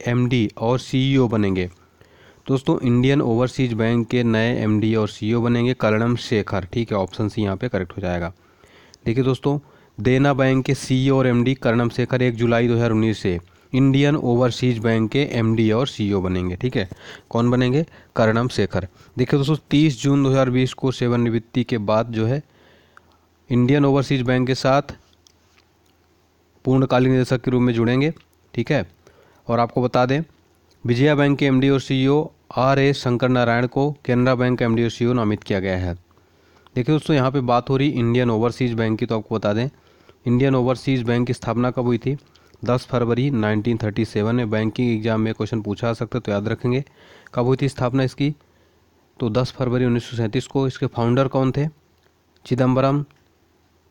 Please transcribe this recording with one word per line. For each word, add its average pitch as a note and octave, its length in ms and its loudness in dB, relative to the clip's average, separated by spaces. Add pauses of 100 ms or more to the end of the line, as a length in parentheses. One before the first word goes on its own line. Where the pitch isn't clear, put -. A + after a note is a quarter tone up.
एमडी B2 500 0
और A#2+ 220 0
सीईओ C3 480 0
बनेंगे? G2 380 0 (840)
दोस्तों, C3+ 340 0
इंडियन C3 420 2
ओवरसीज B2 500 0
बैंक A2+ 340 0
के B2 160 0
नए A2+ 320 2
एमडी G#2+ 400 0
और G#2+ 140 0
सीईओ A2+ 320 -2
बनेंगे A#2+ 340 0
कर्णम A2+ 420 0
शेखर। G2+ 480 -4
ठीक A#2 260 -6
है, G#2+ 60 -2
ऑप्शन G2 320 -4
सी G#2+ 120 -6
यहाँ G2 160 -2
पे B2+ 120 -6
करेक्ट F#2 280 -6
हो F#2 40 -10
जाएगा। F2 300 -4 (760)
देखिए A#2+ 180 0
दोस्तों, C#3+ 340 -2 (400)
देना C3 380 2
बैंक C3 300 2
के C3+ 100 0
सीईओ C3 420 0
और C3 100 2
एमडी A#2+ 280 2
कर्णम A#2+ 360 0
शेखर B2+ 300 -2
एक B2 140 0
जुलाई A#2 320 2
दो A#2 80 2
हज़ार A#2 160 2
उन्नीस A2 280 0
से F2+ 180 -2 (360)
इंडियन C#3 440 4
ओवरसीज A#2+ 640 0
बैंक A2+ 320 0
के C#3 220 0
एमडी A2+ 380 2
और B2+ 160 0
सीईओ G2+ 340 -2
बनेंगे। F2+ 360 -2
ठीक B2+ 200 -4
है, F#2+ 120 -4 (400)
कौन A#2+ 220 0
बनेंगे? B2+ 340 0 (300)
कर्णम A#2 340 2
शेखर। F#2+ 380 -2 (300)
देखिए B2+ 220 2
दोस्तों, C#3 180 0 (120)
तीस D3 340 2
जून C#3 200 2
दो C3+ 60 2
हज़ार C3+ 220 2
बीस B2+ 240 0
को C3 180 -2
सेवानिवृत्ति A#2+ 680 0
के A#2+ 160 -2
बाद A2 320 0
जो A2 140 -2
है C3+ 160 -2 (1080)
इंडियन B2+ 360 4
ओवरसीज C#3 360 2
बैंक B2+ 260 0
के C3 80 0
साथ C#3 380 0 (1700)
पूर्णकालिक C3 460 2
निदेशक B2+ 300 0
के C3 100 -2
रूप B2 100 2
में B2 120 2
जुड़ेंगे। B2 380 0 (420)
ठीक A#2 180 -4
है, A#2+ 140 -2 (640)
और A#2 120 0
आपको A#2+ 220 0
बता B2 240 2
दें, C3+ 160 0 (640)
विजया C3 320 2
बैंक C#3+ 240 2
के D3 60 2
एमडी C3 240 4
और C3+ 120 4
सीईओ C3+ 340 0 (420)
आर C3+ 220 2
ए C#3 140 4
शंकर B2 360 0
नारायण A#2+ 380 2
को C#3 220 -2 (160)
केनरा B2 300 2
बैंक B2 240 0
का B2+ 60 0
एमडी A#2 180 2
और A#2 60 0
सीईओ A#2 240 0
नामित G#2+ 300 0
किया G2+ 160 -2
गया F#2 180 -2
है। F2+ 160 -4 (840)
देखिए C#3 200 0
दोस्तों, D3+ 200 0
यहाँ C3 160 2
पे C#3 100 -2
बात A#2+ 280 0
हो C3+ 80 2
रही C#3 120 2
इंडियन A#2+ 400 0
ओवरसीज A#2 440 0
बैंक A2 260 -2
की, B2 60 -4
तो A2+ 120 -2
आपको A2 180 -6
बता G#2 180 0
दें A#2+ 160 -2 (560)
इंडियन C3 300 2
ओवरसीज B2+ 480 0
बैंक A#2+ 240 0
की B2+ 60 -2
स्थापना A#2+ 380 -2
कब B2 140 -4
हुई A#2+ 120 0
थी? C3+ 200 -4 (460)
दस A#2+ 240 -2
फरवरी A#2+ 440 0
नाइनटीन G#2+ 460 0
थर्टी A2 280 -2
सेवन A2 300 -2
में। A#2+ 140 -2
बैंकिंग A2 420 -2
एग्जाम A2 300 -2
में A2 120 -2
क्वेश्चन A2 280 -6
पूछा G2+ 260 -4
जा A#2 80 0
सकता A#2+ 220 -6
है, A2+ 40 -6
तो G#2+ 100 -6
याद G2+ 160 -2
रखेंगे B2 360 -2 (500)
कब B2 120 0
हुई C3 120 2
थी C#3 120 0
स्थापना B2+ 340 -2
इसकी, C#3+ 320 -2 (840)
तो A#2+ 120 -2
दस B2 200 0
फरवरी B2 340 -2
उन्नीस A#2+ 200 0
सौ A#2 120 -12
सैंतीस A#2 300 -2
को। C3+ 200 -2
इसके C3 200 -4
फाउंडर A#2+ 420 0
कौन C3+ 220 0
थे? C#3+ 160 -2 (800)
चिदम्बरम, C3 600 2 (840)